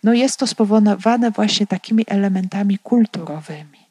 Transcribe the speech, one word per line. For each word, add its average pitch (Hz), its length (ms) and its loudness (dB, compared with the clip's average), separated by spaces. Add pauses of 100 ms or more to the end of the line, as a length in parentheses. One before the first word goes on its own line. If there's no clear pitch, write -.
no, 226 80 4
jest 254 260 2
to 262 80 -2
spowodowane 220 840 2
właśnie 208 360 -2
takimi 220 420 -2
elementami 196 680 -2
kulturowymi. 156 1000 -4 (120)